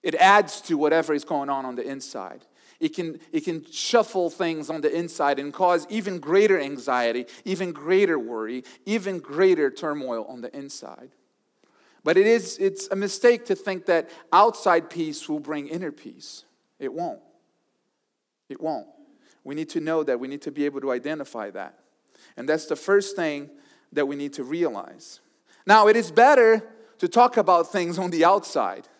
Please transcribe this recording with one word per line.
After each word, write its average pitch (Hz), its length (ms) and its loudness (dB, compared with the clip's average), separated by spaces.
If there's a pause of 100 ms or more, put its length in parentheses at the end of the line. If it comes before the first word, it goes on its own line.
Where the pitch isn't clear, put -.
It 165 120 -2
adds 202 460 4
to 165 160 -4
whatever 156 360 2
is 143 120 -4
going 143 240 -6
on 135 160 -4
on 127 100 -10
the 120 60 -6
inside. 113 640 -12 (340)
It 156 100 -2
can, 160 300 -8 (140)
it 151 100 -2
can 165 260 -8
shuffle 196 600 0
things 160 400 -6
on 160 100 -6
the 151 160 0
inside 160 420 -2
and 143 140 -8
cause 180 380 0
even 196 300 -6
greater 185 380 2
anxiety, 123 680 -2 (180)
even 185 300 -4
greater 165 440 2
worry, 117 460 -8 (220)
even 196 340 -4
greater 160 500 2
turmoil 131 600 -6
on 127 100 -16
the 123 160 -14
inside. - 540 -16 (960)
But 170 100 2
it 196 100 8
is, 226 320 2
it's 190 320 -2
a 190 60 -2
mistake 226 500 2
to 190 100 0
think 190 320 -8
that 165 220 2 (220)
outside 180 580 4
peace 156 380 -8
will 151 140 -6
bring 147 260 -8
inner 165 240 -8
peace. - 540 -20 (340)
It 135 140 -8
won't. 160 260 -8 (1300)
It 135 140 -14
won't. 156 260 -6 (560)
We 139 120 -12
need 156 140 -8
to 165 120 -6
know 160 220 -2
that. 127 160 -2
We 131 100 -8
need 143 140 -12
to 147 80 -8
be 147 140 -4
able 139 160 -4
to 135 100 -4
identify 123 580 -8
that. 92 300 -14 (580)
And 131 100 -8
that's 156 200 -2
the 156 100 -4
first 196 380 0
thing 147 340 -6 (420)
that 143 160 -2
we 143 80 -6
need 143 180 -8
to 139 100 -10
realize. 131 760 -6 (460)
Now, 208 220 8
it 214 100 6
is 175 140 -2
better 226 520 6 (360)
to 175 100 -2
talk 240 260 4
about 180 360 2
things 175 260 -2
on 185 140 -4
the 165 120 2
outside. 160 640 0 (120)